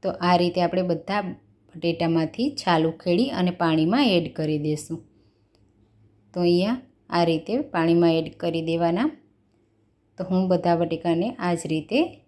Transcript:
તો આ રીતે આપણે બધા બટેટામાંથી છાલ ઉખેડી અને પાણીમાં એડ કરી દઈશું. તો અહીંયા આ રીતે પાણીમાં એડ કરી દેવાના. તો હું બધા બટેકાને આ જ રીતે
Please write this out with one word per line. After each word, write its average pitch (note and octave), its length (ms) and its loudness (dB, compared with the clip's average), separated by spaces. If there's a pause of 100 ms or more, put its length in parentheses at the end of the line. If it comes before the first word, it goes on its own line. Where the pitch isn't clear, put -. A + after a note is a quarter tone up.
તો - 80 -2
આ F3+ 260 2
રીતે F3 240 2
આપણે F3 220 0
બધા F3+ 380 -2 (560)
બટેટામાંથી E3 720 -2
છાલ E3 360 0
ઉખેડી F3+ 440 0
અને F3+ 200 0
પાણીમાં E3+ 540 2
એડ E3+ 280 2
કરી D#3 260 -4
દઈશું. D3+ 400 -4 (1400)
તો F3+ 60 -6
અહીંયા F3+ 420 2 (280)
આ E3+ 140 2
રીતે E3 360 0
પાણીમાં E3+ 540 2
એડ D#3+ 220 -4
કરી E3 260 -4
દેવાના. E3+ 480 0 (1080)
તો F#3 60 -6
હું F#3 240 0
બધા E3+ 280 2
બટેકાને E3+ 640 -2
આ F3 160 -2
જ E3 120 -4
રીતે D#3+ 600 -2